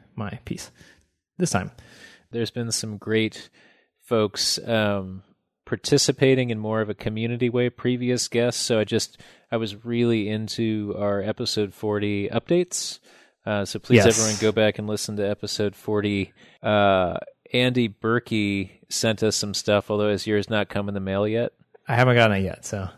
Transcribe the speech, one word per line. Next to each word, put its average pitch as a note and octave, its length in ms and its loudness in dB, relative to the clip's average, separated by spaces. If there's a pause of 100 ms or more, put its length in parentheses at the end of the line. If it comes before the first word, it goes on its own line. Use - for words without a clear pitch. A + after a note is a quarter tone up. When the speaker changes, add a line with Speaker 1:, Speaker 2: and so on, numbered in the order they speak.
(160)
Speaker 1:
my G#2 280 -8
piece - 260 -12 (680)
this F3+ 120 -2
time. F2+ 200 -2 (600)
Speaker 2:
There's A#2 180 -4
been A#2 220 -6
some G#2+ 260 -6
great A2 500 0 (540)
folks, - 640 0
um, G2+ 560 -2 (420)
participating C3 880 2
in A2 80 -4
more G#2+ 220 -2
of G#2 100 -2
a G2+ 40 -8
community A#2 540 -2
way, B2 220 0
previous B2 580 -2
guests. A#2 320 0
So A2+ 200 2
I G#2+ 40 2
just, - 340 -2 (340)
I A#2+ 60 0
was G#2+ 260 -6
really A#2 440 2
into G#2+ 720 -2
our G2+ 240 0
episode G#2+ 520 -4
forty G#2 540 -2
updates. - 720 -2 (480)
Uh, G#2 180 -2
so G2+ 140 -8
please, A2 260 6
Speaker 1:
Yes. A2 140 6
Speaker 2:
everyone, A2 220 0
go A2 120 4
back G#2+ 260 2
and G#2+ 100 -6
listen G#2+ 280 -6
to G2+ 120 0
episode G#2 480 -4
forty. G#2 560 0 (300)
Uh, G2 560 4 (340)
Andy B2 360 2
Berkey G#2 840 0 (200)
sent A2 320 -2
us G#2+ 140 2
some G#2 180 -4
stuff, - 360 0
although G#2 200 2
his G2 160 -2
year's G#2 240 0
not G#2 180 0
come G2+ 200 -6
in G2+ 60 -6
the G2+ 60 -6
mail F#2+ 260 -2
yet. A2+ 260 -2 (340)
Speaker 1:
I - 80 -2
haven't B2 220 6
gotten A2 200 6
it F#2+ 80 0
yet, - 220 -8
so. G2 320 -6